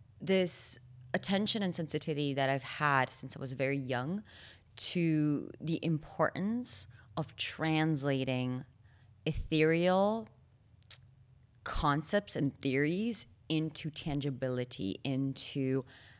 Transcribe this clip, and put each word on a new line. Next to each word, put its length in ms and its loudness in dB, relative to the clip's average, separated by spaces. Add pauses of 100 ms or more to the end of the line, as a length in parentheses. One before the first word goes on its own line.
(200)
this 580 2 (340)
attention 520 0
and 100 0
sensitivity 600 -2
that 140 2
I've 140 2
had 480 2
since 260 -10
I 40 -10
was 140 -6
very 240 0
young 440 -2 (540)
to 760 0 (100)
the 220 -2
importance 1040 -2 (300)
of 180 -6
translating 1300 0 (640)
ethereal 1000 4 (1400)
concepts 720 0
and 220 0
theories 680 0 (220)
into 420 -2
tangibility, 1120 -4
into 840 -2 (360)